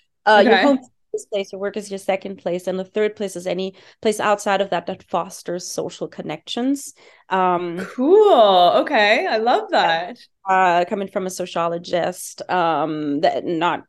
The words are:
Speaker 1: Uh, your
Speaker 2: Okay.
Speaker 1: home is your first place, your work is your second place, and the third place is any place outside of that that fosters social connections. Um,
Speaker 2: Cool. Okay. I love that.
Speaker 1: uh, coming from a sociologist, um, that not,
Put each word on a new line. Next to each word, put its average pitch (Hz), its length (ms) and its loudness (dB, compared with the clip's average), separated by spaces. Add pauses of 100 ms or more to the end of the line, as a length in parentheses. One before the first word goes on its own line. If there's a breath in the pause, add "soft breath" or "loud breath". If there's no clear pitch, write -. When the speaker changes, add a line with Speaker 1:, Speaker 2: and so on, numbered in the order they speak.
(260 soft breath)
Speaker 1:
Uh, 208 180 6
your 226 100 4
Speaker 2:
Okay. 185 80 4
Speaker 1:
home 277 160 4
is - 100 -12
your - 320 -12
first - 100 -18
place, 196 220 -6
your 190 80 -12
work 202 160 -6
is 196 140 -10
your 196 80 -8
second 196 380 -6
place, 180 300 -6
and 185 120 -4
the 190 60 -6
third 214 320 -2
place 196 200 -8
is 180 100 -10
any 185 280 -4 (280 soft breath)
place 220 180 0
outside 208 400 0
of 190 100 -2
that 170 160 -4
that 190 180 -10
fosters 180 600 -8
social - 400 -8
connections. 208 880 -8 (380 soft breath)
Um, 180 480 0
Speaker 2:
Cool. 247 920 6 (100)
Okay. 254 440 2
I 247 120 -2
love 330 320 0
that. 180 480 0 (300)
Speaker 1:
uh, 180 380 4
coming 202 220 -6
from 190 180 -6
a 185 40 -4
sociologist, 175 1120 -6 (100)
um, 156 680 -2
that 127 240 0
not, 160 440 -2